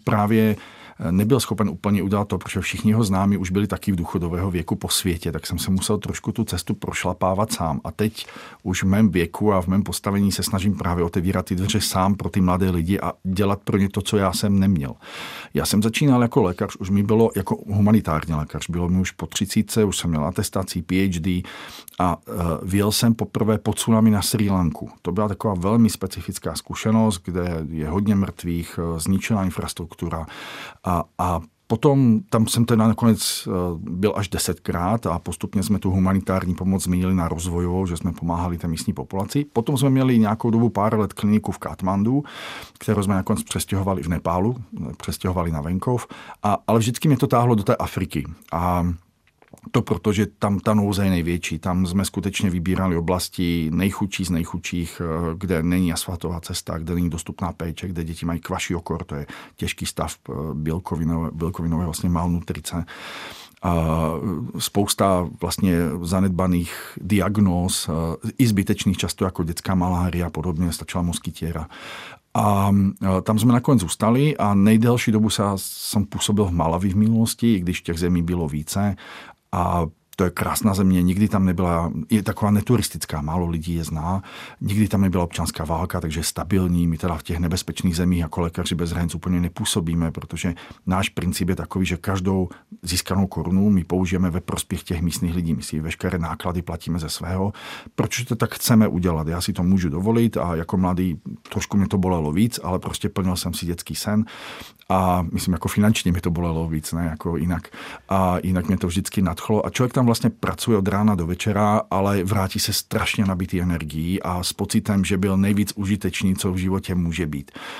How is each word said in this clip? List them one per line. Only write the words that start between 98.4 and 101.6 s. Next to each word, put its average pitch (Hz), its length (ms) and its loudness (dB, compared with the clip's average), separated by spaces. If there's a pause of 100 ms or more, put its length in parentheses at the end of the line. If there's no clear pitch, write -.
chceme 110 340 4
udělat. 80 400 0
Já 85 120 -2
si 98 120 -4
to 90 100 -2
můžu 90 260 4
dovolit 107 480 2
a 85 180 0
jako 82 220 -2
mladý 90 440 0 (280)
trošku - 280 -4